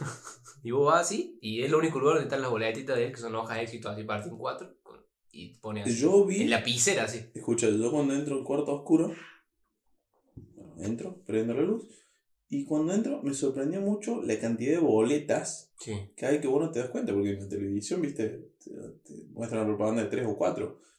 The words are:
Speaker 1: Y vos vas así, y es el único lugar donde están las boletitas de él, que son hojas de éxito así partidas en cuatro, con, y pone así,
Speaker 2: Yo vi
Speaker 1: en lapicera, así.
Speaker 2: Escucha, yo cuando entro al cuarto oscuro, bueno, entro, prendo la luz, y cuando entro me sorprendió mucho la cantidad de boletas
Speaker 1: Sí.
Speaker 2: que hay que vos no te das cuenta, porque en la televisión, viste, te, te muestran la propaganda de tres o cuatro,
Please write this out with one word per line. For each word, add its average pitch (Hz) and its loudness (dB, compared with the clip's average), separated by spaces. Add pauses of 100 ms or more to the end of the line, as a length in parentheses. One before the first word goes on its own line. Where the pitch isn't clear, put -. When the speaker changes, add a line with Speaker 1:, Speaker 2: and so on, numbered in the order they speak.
(640)
Speaker 1:
Y 120 -6
vos 143 4
vas 165 6
así, 202 -4
y 110 -4
es 139 0
el 156 6
único 160 4
lugar 147 4
donde 139 2
están 135 -2
las 127 0
boletitas 113 0
de 117 4
él, - -6
que - -12
son 113 -8
hojas 113 -4
de 117 -2
éxito 113 -8
así 107 -8
partidas 107 -4
en 110 -12
cuatro, - -8
con, - -20 (320)
y - -16
pone 107 -6
así, 117 0
Speaker 2:
Yo 180 6
vi 190 0
Speaker 1:
en - 2
lapicera, 120 2
así. 113 -10
Speaker 2:
Escucha, 117 0
yo 110 2
cuando 143 2
entro 143 -2
al 131 -4
cuarto 143 -2
oscuro, 160 4 (1200)
bueno, - -20
entro, 113 -8
prendo 113 0
la 139 2
luz, 214 0 (600)
y 139 -4
cuando 156 0
entro 226 0
me 139 -2
sorprendió 139 -2
mucho 208 -2
la 110 0
cantidad 117 0
de 175 2
boletas 139 2 (100)
Speaker 1:
Sí. 104 -8
Speaker 2:
que 123 -4
hay 147 4
que 139 -2
vos 139 4
no 160 0
te - -4
das 101 -2
cuenta, 117 -2
porque 101 2
en 101 -4
la - -10
televisión, 101 -2
viste, - -2 (360)
te, - -16 (340)
te - -18
muestran 113 -4
la 107 2
propaganda 107 2
de 101 -2
tres 104 0
o 101 -2
cuatro, - -2 (200)